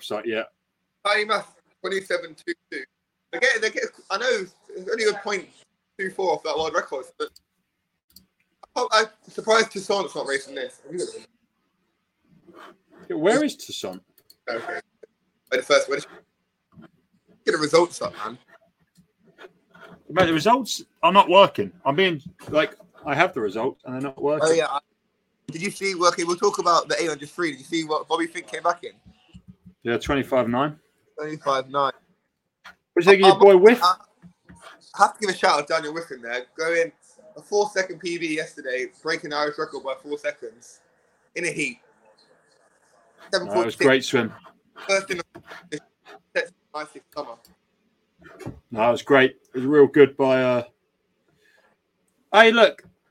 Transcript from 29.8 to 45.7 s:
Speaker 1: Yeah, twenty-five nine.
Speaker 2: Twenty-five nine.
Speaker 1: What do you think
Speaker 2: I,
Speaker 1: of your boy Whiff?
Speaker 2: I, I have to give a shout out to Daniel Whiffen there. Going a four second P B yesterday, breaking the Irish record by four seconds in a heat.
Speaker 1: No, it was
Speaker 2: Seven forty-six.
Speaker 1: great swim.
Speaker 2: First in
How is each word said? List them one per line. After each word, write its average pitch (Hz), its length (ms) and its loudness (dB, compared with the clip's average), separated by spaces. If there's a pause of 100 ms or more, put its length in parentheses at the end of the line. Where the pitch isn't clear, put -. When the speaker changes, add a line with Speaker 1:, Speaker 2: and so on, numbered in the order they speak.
Speaker 1:
Yeah, 117 160 -2
twenty-five 127 500 -2
nine. 139 300 -2 (380)
Speaker 2:
Twenty-five 147 520 -6
nine. 139 240 -2 (1000)
Speaker 1:
What 175 100 0
do 190 60 8
you 196 60 8
think 190 80 4
Speaker 2:
I, 190 40 10
Speaker 1:
of 190 60 10
your 196 60 -2
boy 202 180 10
Whiff? 220 240 8
Speaker 2:
I, 180 120 4 (560)
I - 520 -10
have 208 120 4
to - 120 -20
give 190 80 0
a - 40 -10
shout 175 220 2
out 147 80 -8
to 165 60 -2
Daniel 151 200 -4
Whiffen 139 280 -14
there. 120 240 -8 (100)
Going 165 360 -2 (440)
a 151 60 -20
four 208 280 -2
second 185 280 -6
P 175 180 -8
B 160 200 -6
yesterday, 127 500 -6 (160)
breaking 160 280 -6
the 147 60 -6
Irish 147 220 -2
record 143 240 -10
by 131 200 -8
four 147 140 -10
seconds 120 640 -14 (540)
in 170 100 -8
a 165 60 -4
heat. 139 300 -8 (1500)
Speaker 1:
No, 190 80 -2
it - 60 -6
was - 20 -12
Speaker 2:
Seven - 40 -
forty-six. 117 320 -2
Speaker 1:
great 131 200 4
swim. 113 280 -2 (540)
Speaker 2:
First 196 240 -2
in 175 100 -4 (500)